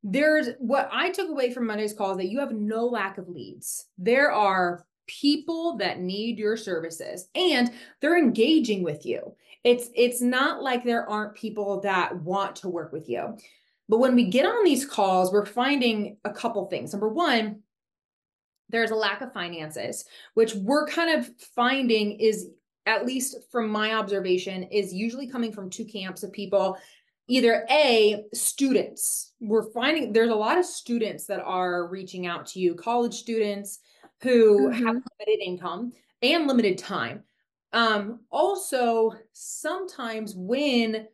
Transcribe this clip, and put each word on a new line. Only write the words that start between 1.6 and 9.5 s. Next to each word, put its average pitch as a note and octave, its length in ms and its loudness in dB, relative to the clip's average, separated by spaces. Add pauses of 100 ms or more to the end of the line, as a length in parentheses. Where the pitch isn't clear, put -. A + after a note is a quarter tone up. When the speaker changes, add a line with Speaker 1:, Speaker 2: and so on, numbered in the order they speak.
Speaker 1:
Monday's G#3+ 280 -4
call G3+ 160 -2
is F#3+ 80 -2
that F#3 100 -4
you A3 120 -4
have B3+ 120 -4
no A3 320 -2
lack G3+ 320 -4
of F3+ 140 -14
leads. - 560 -14 (100)
There A#3+ 340 4
are F#3 540 2 (220)
people E4 720 -2
that F#3 220 -2
need G3+ 380 -4
your G#3+ 200 -2
services E3 760 -8
and C4+ 360 2 (320)
they're E4 160 4
engaging A#3+ 640 4
with D#3+ 240 -6
you. - 300 -6 (280)